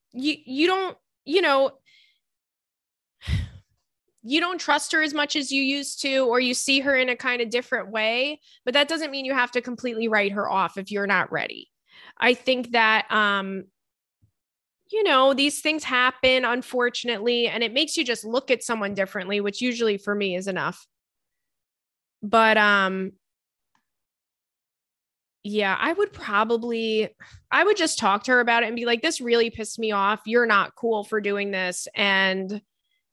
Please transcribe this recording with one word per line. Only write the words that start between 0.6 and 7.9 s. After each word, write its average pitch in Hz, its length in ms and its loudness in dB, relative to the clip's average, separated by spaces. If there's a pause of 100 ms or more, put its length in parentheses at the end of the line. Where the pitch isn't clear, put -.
don't, 370 300 -2 (280)
you 339 160 2
know, 269 300 2 (1600)
<sighs> - 40 -2 (920)
you 262 160 -2
don't 349 200 -4
trust 302 320 0
her 320 100 2
as 302 120 -2
much 294 220 -2
as 277 160 -4
you 269 100 0
used 277 400 -4
to, 269 240 0
or 240 140 2
you 254 140 0
see 269 280 0
her 269 140 2
in 254 140 0
a 247 60 -2
kind 247 260 -4
of 233 80 -4
different 233 420 -4